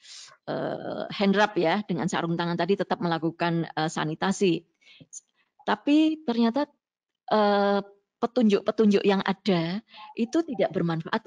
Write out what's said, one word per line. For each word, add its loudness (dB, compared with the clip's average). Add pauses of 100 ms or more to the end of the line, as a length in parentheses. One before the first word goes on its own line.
(520)
eh, -8
hand 0
rub 0
ya, 0
dengan -4
sarung -2
tangan -2
tadi 0
tetap -4
melakukan, -2
eh, -4
sanitasi. -2 (960)
Tapi 2
ternyata, 0 (640)
eh, 2 (320)
petunjuk-petunjuk 2
yang 2
ada -2 (400)
itu -2
tidak -2
bermanfaat -2